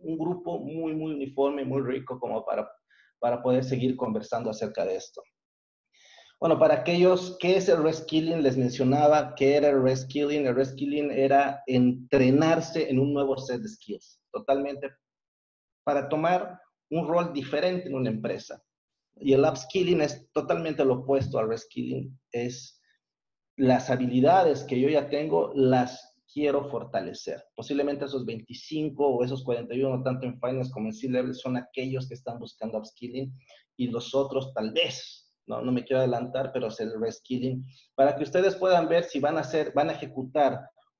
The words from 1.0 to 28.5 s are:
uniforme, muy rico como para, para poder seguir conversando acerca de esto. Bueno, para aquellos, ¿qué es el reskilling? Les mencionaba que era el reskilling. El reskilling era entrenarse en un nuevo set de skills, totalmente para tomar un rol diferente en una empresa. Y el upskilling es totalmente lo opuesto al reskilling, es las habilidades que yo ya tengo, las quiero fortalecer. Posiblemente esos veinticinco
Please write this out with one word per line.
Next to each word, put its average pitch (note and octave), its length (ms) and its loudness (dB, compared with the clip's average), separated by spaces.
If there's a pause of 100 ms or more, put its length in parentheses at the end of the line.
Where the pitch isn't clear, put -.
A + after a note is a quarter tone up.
uniforme, C#3 500 -2
muy C3+ 180 -2
rico B2+ 380 -6
como A2 240 -4
para, A2 260 -4 (480)
para A#2+ 240 0
poder B2+ 220 2
seguir B2+ 320 0
conversando A2+ 540 -4
acerca G#2+ 340 -6
de F#2+ 100 -2
esto. - 260 -12 (1160)
Bueno, D#3 200 4
para D#3 160 6
aquellos, F3 640 4
¿qué F3+ 180 4
es F#3+ 120 2
el E3 160 4
reskilling? D#3+ 580 0
Les C3 140 2
mencionaba C#3 800 4
que C#3 180 4
era D3 140 6
el C#3 120 4
reskilling. C#3+ 640 0
El B2 120 2
reskilling C#3+ 560 -2
era C3+ 560 2
entrenarse C#3 1200 4
en C3 80 2
un C#3+ 160 2
nuevo C3+ 240 0
set B2 220 -6
de G#2+ 80 -10
skills, - 520 -14 (120)
totalmente C#3 580 -4 (920)
para C#3+ 240 0
tomar E3 520 0 (300)
un D#3 160 -2
rol F3 260 0
diferente F3 560 -2
en C#3+ 60 -6
una B2+ 160 -2
empresa. - 500 -6 (540)
Y C3+ 200 4
el C3+ 100 6
upskilling E3+ 560 0
es C#3+ 320 -4
totalmente D#3 520 0
lo B2+ 100 4
opuesto C3 440 0
al A2 100 0
reskilling, B2+ 680 -6 (140)
es B2 500 -8 (720)
las B2+ 320 4
habilidades C3 760 4
que B2+ 160 -2
yo C3+ 80 4
ya D3 220 2
tengo, D#3 440 0
las B2+ 640 2 (120)
quiero C#3+ 380 0
fortalecer. F#2 760 -8 (100)
Posiblemente C#3+ 520 -2
esos C3 200 -6
veinticinco C#3 800 -6